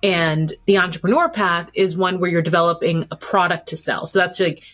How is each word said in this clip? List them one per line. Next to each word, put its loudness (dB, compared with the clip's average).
And 0
the 4
entrepreneur 0
path -2
is 0
one 0
where 0
you're 2
developing 0
a -12
product -2
to -8
sell. -4
So 0
that's, 0
like, -2